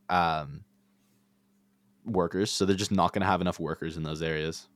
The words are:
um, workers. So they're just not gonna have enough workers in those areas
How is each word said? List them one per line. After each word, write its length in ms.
um, 560
workers. 460
So 160
they're 100
just 160
not 200
gonna 140
have 140
enough 180
workers 380
in 60
those 200
areas 540